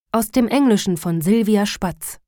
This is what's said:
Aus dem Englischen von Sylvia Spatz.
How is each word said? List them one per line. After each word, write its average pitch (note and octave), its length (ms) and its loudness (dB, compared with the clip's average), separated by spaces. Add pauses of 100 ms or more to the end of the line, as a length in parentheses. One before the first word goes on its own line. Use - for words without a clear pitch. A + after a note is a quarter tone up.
(120)
Aus A3+ 200 -2
dem B3+ 160 2
Englischen G3+ 480 2
von E3 260 -4
Sylvia G#3 440 2
Spatz. - 640 -8